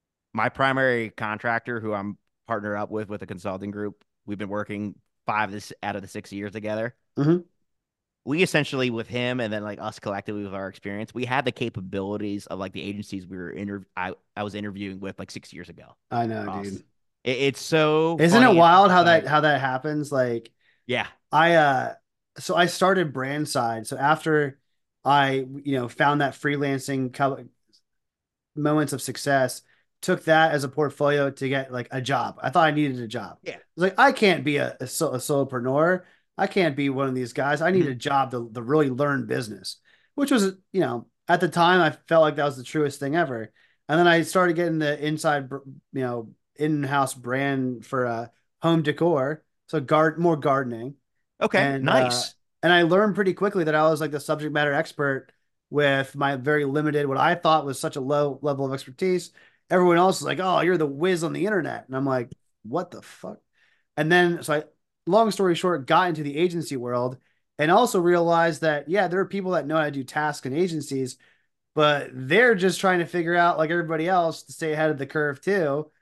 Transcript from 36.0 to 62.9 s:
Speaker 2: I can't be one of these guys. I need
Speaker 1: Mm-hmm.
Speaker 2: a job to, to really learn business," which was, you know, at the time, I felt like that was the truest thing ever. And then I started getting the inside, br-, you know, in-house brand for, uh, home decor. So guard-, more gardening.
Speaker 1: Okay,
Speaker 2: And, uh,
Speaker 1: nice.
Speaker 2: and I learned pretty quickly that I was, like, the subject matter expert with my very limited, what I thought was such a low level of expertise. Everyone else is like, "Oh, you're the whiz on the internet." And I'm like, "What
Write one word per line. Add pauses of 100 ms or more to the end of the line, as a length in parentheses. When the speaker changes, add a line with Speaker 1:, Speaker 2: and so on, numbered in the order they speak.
Speaker 2:
I
can't
be
one
of
these
guys.
I
need
Speaker 1:
Mm-hmm.
Speaker 2:
a
job
to,
to
really
learn
business," (360)
which
was, (280)
you
know, (180)
at
the
time,
I (160)
felt
like
that
was
the
truest
thing
ever. (360)
And
then
I
started
getting
the
inside,
br-, (340)
you
know, (240)
in-house
brand
for,
uh, (360)
home
decor. (240)
So
guard-,
more
gardening. (460)
Speaker 1:
Okay,
Speaker 2:
And,
uh,
Speaker 1:
nice. (280)
Speaker 2:
and
I
learned
pretty
quickly
that
I
was,
like,
the
subject
matter
expert (380)
with
my
very
limited,
what
I
thought
was
such
a
low
level
of
expertise. (380)
Everyone
else
is
like,
"Oh,
you're
the
whiz
on
the
internet."
And
I'm
like, (300)
"What